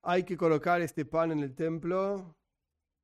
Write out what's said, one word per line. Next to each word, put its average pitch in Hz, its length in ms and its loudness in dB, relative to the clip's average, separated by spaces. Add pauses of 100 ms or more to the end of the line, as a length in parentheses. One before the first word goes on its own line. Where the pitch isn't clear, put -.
Hay 180 220 2
que 180 120 -4
colocar 170 460 2
este 151 240 -4
pan 165 260 0
en 151 80 0
el 135 140 -4
templo, 175 800 -4 (680)